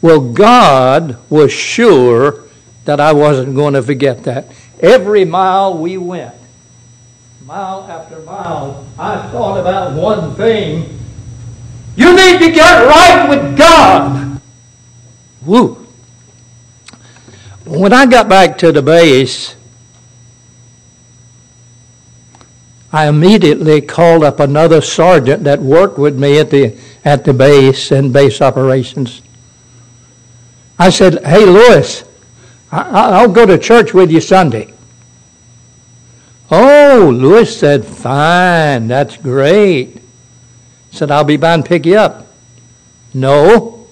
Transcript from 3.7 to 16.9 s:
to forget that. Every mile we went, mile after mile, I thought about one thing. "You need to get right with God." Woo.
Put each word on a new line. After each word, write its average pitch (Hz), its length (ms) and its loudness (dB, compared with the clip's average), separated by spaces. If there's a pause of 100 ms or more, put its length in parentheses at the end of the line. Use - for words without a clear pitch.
to 135 80 -2
forget 127 420 -6
that. 127 220 -8 (340)
Every 202 440 2
mile 185 540 -4
we 175 180 -10
went, 175 380 -14 (1120)
mile 190 380 -12
after 165 360 -20
mile, 156 640 -14 (140)
I - 300 -10
thought 185 320 -8
about 185 320 -6
one 165 420 -6
thing. 190 640 -6 (960)
"You 349 200 4
need 370 220 4
to 330 120 2
get 320 360 4
right 330 420 4
with - 280 -4
God." 147 840 0 (1040)
Woo. 185 380 -2 (1800)